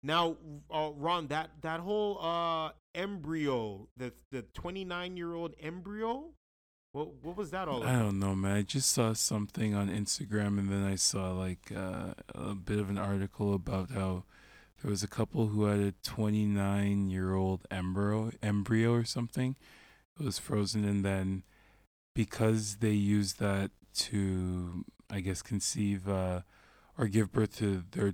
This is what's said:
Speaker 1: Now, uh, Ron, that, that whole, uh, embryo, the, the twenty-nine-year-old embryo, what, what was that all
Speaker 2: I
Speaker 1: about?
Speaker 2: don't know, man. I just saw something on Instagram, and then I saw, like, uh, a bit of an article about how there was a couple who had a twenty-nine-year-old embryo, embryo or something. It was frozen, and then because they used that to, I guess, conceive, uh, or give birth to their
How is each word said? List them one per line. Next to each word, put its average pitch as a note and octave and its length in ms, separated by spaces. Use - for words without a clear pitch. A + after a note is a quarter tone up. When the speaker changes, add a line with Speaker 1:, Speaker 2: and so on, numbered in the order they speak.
Speaker 1:
Now, E3 340
uh, D#3 240
Ron, D#3+ 320
that, D#3 240
that D#3+ 180
whole, G3+ 420
uh, E3 500
embryo, D3 920
the, B2 160
the B2+ 120
twenty-nine-year-old F3 1040
embryo, G#3 680
what, D3 320
what E3+ 120
was F#3 160
that F#3 160
all B2+ 160
Speaker 2:
I B2 60
Speaker 1:
about? B2 140
Speaker 2:
don't G2+ 160
know, G2 160
man. F#2+ 200
I G#2 60
just C3 300
saw A2+ 220
something G#2+ 640
on G2+ 140
Instagram, G2+ 720
and G2 120
then G2 120
I G2 120
saw, F#2 360
like, F#2 440
uh, F#2 380
a - 220
bit G#2 240
of G2 100
an G2+ 80
article G2 560
about F#2+ 380
how F#2 320
there G#2 100
was F#2+ 100
a G2+ 60
couple A2+ 400
who G#2 180
had G#2 140
a G2+ 140
twenty-nine-year-old G2+ 1700
embryo, G2+ 600
embryo A2 500
or A#2+ 100
something. B2+ 520
It D3+ 40
was A#2+ 140
frozen, G#2 480
and G2+ 180
then F#2+ 400
because A2 600
they G#2+ 160
used G2+ 480
that G2 320
to, F#2 920
I G2+ 120
guess, F#2 200
conceive, G2+ 680
uh, F#2 340
or A#2+ 120
give G2+ 240
birth G#2+ 260
to G2 340
their G2 220